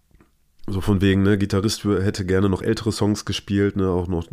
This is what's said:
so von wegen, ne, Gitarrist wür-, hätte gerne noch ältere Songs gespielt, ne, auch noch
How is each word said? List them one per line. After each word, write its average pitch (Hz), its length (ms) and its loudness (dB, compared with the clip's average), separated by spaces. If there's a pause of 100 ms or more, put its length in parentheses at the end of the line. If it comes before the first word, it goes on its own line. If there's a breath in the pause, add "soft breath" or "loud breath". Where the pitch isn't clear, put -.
(680)
so 95 120 -2
von 101 200 2
wegen, 98 220 4
ne, 101 160 4
Gitarrist 101 460 -2
wür-, 98 180 2
hätte 101 240 -2
gerne 95 220 2
noch 92 120 0
ältere 110 320 -2
Songs 104 320 -2
gespielt, 101 520 -2
ne, 95 120 0
auch 90 200 0
noch 85 240 -4